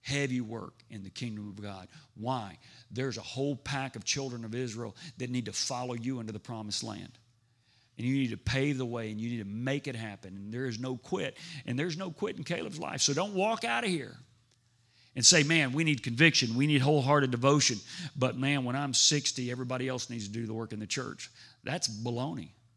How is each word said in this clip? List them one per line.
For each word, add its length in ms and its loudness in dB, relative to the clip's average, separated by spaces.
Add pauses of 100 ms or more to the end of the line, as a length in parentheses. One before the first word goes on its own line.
Heavy 400 -2
work 500 -10
in 140 -10
the 60 -12
kingdom 380 -8
of 140 -12
God. 240 -10 (300)
Why? 420 -4 (320)
There's 280 -4
a 40 -10
whole 320 -2
pack 400 -6
of 100 -10
children 400 -4
of 120 -8
Israel 400 -6 (220)
that 120 -6
need 140 0
to 80 -6
follow 420 -4
you 240 -4
into 140 -8
the 80 -8
promised 420 -8
land. 360 -10 (800)
And 80 -6
you 100 2
need 160 2
to 60 -4
pave 400 0
the 80 -2
way, 280 -4
and 80 -6
you 100 -4
need 80 -4
to 60 -6
make 420 -4
it 80 -6
happen. 400 -10
And 180 -10
there 140 -4
is 140 -4
no 160 -4
quit. 400 -4 (280)
And 140 -2
there's 180 -2
no 140 -6
quit 260 -6
in 60 -10
Caleb's 360 -6
life. 240 -2
So 120 4
don't 200 0
walk 280 2
out 220 0
of 60 0
here 260 -2 (1000)
and 100 0
say, 200 10
"Man, 280 4
we 120 2
need 180 2
conviction. 540 6
We 100 4
need 140 6
wholehearted 500 6
devotion. 480 6 (380)
But 200 2
man, 280 2
when 100 -2
I'm 200 -2
sixty, 540 4
everybody 380 -2
else 240 -4
needs 160 -6
to 60 -8
do 120 -4
the 100 -6
work 180 -6
in 80 -6
the 80 -8
church." 420 -6 (320)
That's 240 -4
baloney. 640 -4 (260)